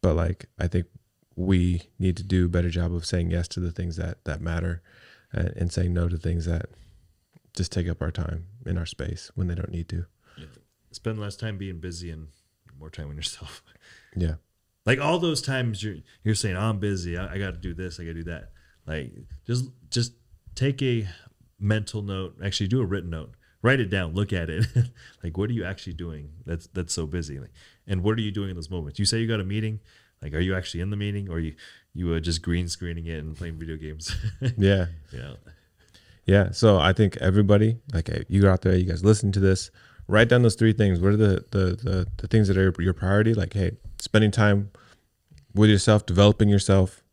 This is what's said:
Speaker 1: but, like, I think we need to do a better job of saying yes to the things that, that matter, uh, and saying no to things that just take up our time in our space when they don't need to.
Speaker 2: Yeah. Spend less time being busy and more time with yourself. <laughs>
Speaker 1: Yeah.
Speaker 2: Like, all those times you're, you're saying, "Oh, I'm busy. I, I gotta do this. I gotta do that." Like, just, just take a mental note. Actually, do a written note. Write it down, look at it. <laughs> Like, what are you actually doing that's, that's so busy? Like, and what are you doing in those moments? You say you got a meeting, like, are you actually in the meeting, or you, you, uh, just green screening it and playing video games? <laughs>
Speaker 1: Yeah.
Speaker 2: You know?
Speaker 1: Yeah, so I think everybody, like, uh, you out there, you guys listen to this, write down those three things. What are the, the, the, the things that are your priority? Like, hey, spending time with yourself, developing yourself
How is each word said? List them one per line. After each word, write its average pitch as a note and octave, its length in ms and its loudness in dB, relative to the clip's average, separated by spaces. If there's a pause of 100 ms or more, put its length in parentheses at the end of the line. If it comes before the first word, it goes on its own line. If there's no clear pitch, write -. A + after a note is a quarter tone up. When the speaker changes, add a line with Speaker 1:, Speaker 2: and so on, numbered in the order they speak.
Speaker 1:
but, F2 120 2
like, E2 320 -2 (120)
I - 80 -2
think F2 200 -2 (500)
we F2+ 460 2 (160)
need F2+ 180 0
to - 80 -10
do F#2 220 2
a - 20 2
better F2 220 2
job E2+ 220 -2
of E2+ 140 -6
saying E2+ 240 -2
yes E2+ 180 -2
to - 120 -8
the F2+ 100 -2
things E2+ 260 -6
that, E2 280 -8
that D#2 160 -6
matter, E2+ 420 -4 (540)
uh, E2+ 200 0
and F2 160 -2
saying F2+ 220 0
no F2 140 0
to F2 80 -4
things E2 300 -2
that E2 200 -2 (880)
just - 180 -4
take E2+ 160 -2
up E2 140 -6
our D#2+ 80 -4
time E2 360 -6 (200)
in F2+ 120 -4
our E2+ 80 -6
space - 480 -10
when F#2 120 -2
they F2 80 -4
don't E2+ 160 -6
need E2+ 200 -8
to. F2 160 -6 (300)
Speaker 2:
Yeah. D#2 100 -18 (460)
Spend A2 280 -8
less G#2 160 -10
time A2 220 -8
being F#2+ 200 -10
busy F2 320 -10
and D#2 180 -14 (500)
more D#2 120 -16
time D2+ 180 -12
with D2 80 -12
yourself. - 520 -12
<laughs> - 40 -20 (460)
Speaker 1:
Yeah. E2 180 0 (500)
Speaker 2:
Like, C3+ 120 4
all D3+ 200 0
those E3 240 -2
times B2 400 -4
you're, G#2 140 -10 (280)
you're A2 100 2
saying, G2 220 -4
"Oh, G#2+ 140 -2
I'm G#2 80 -2
busy. F#2 400 -4
I, F#2+ 160 -8
I G2 40 -6
gotta F#2 200 -6
do F2 160 -8
this. F2+ 260 -10
I F2 40 -12
gotta E2 100 -10
do E2 100 -10
that." E2 280 -12 (340)
Like, D2+ 260 -8 (340)
just, B2 200 -2 (240)
just A#2+ 220 -2 (420)
take C#3 260 -2
a B2 260 0 (540)
mental G#2+ 400 -2
note. F#2+ 420 -8
Actually, G2 260 -2
do B2+ 120 2
a B2+ 60 -2
written F2 240 -6
note. D#2+ 240 -10 (280)
Write C3 180 4
it G2 100 -2
down, F2+ 240 -2
look G2+ 180 -2
at E2 180 -4
it. E2+ 200 0
<laughs> - 60 -2 (480)
Like, E2+ 120 -8
what G#2 140 -2
are - 40 -4
you G#2+ 100 -4
actually F#2 300 -10
doing D2+ 360 -12 (140)
that's, E2 240 -8
that's F2 260 -6
so E2+ 100 -4
busy? D2 360 -8
Like, B1+ 100 -18 (360)
and F#2 180 -2
what G#2+ 120 2
are A#2 40 -4
you G#2+ 100 -4
doing G2 200 -6
in F#2 40 -8
those E2 160 -12
moments? D#2+ 300 -8
You G2+ 40 0
say A2 140 0
you A2+ 80 -2
got A2 140 -2
a F#2+ 40 -4
meeting, G#2+ 360 -4 (420)
like, D2 120 -10
are D#2+ 60 0
you F#2 140 0
actually F2+ 260 -6
in F#2+ 100 -4
the G#2 60 -6
meeting, G2+ 320 -4
or E2 120 -4
you, D#2+ 140 -4 (400)
you, F2 200 -2
uh, E2 60 0
just E2 220 -4
green F2 260 0
screening E2+ 380 -8
it D#2+ 180 -8
and D#2 120 -10
playing E2 220 -10
video D#2+ 180 -10
games? D#2 380 -10 (220)
<laughs> A#2+ 200 -4
Speaker 1:
Yeah. G2 300 4 (260)
Speaker 2:
You B1+ 60 -12
know? B1+ 180 -14 (920)
Speaker 1:
Yeah, F#2+ 240 6
so G2+ 280 6
I E2 140 6
think G2 260 2
everybody, G#2 600 4 (140)
like, E2 180 -2
uh, - 180 -4
you G2 200 6
out F#2 140 4
there, F#2 140 4
you F2+ 80 4
guys E2+ 200 -4
listen G#2 280 4
to G2 80 0
this, F#2+ 300 2 (380)
write A2+ 200 6
down B2 140 6
those A2+ 140 4
three A2+ 160 6
things. G2+ 280 4
What G2 120 4
are G#2 40 4
the, G#2 340 4
the, G2+ 80 0 (240)
the, F#2 240 0 (120)
the - 100 -8
things G#2+ 200 4
that G2 80 4
are F#2+ 220 4
your F2 160 2
priority? G#2 400 2
Like, F#2+ 200 -2
hey, F#2+ 180 0 (280)
spending G#2+ 300 4
time G2+ 400 4 (840)
with G#2+ 160 8
yourself, G#2 360 6
developing G#2 420 6
yourself F#2+ 540 4 (100)